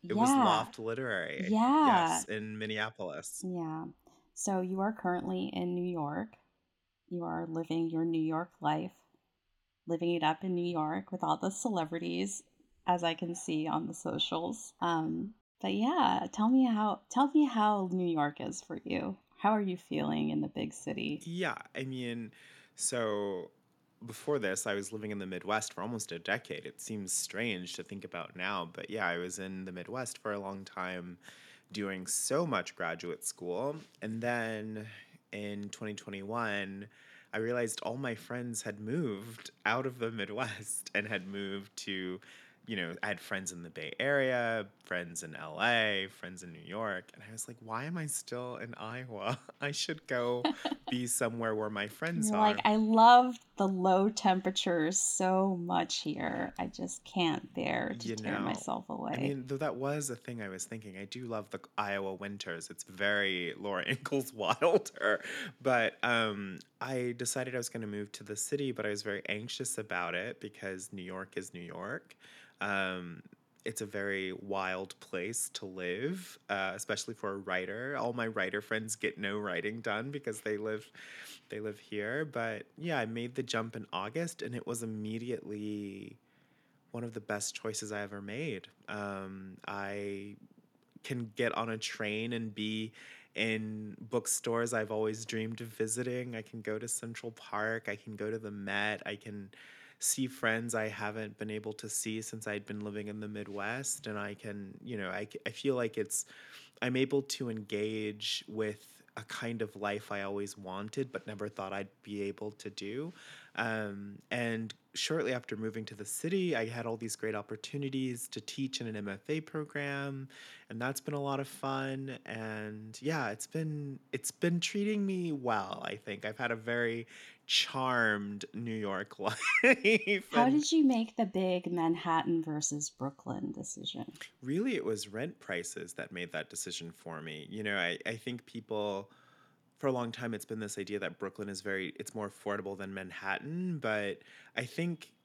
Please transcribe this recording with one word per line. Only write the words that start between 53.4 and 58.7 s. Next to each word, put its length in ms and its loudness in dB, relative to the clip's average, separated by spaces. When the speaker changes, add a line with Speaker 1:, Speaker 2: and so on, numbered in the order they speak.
Speaker 2:
the 100 6
low 420 8
temperatures 880 4
so 600 4
much 380 2
here. 580 -2
I 80 0
just 380 -6
can't 500 0
bear 460 0
to 80 -6
Speaker 1:
You 80 -2
Speaker 2:
tear 180 -2
Speaker 1:
know, 60 0
Speaker 2:
myself 500 -2